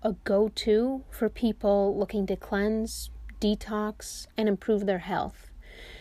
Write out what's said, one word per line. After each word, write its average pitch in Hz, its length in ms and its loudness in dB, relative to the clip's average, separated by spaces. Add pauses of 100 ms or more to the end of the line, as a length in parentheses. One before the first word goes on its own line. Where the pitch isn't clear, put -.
a 220 80 0 (140)
go-to 220 840 2
for 214 200 0
people 202 680 2
looking 196 300 0
to 196 80 0
cleanse, 214 760 -2 (300)
detox, 214 880 -2 (100)
and 214 120 2
improve 202 360 0
their 190 140 2
health. - 500 -4 (520)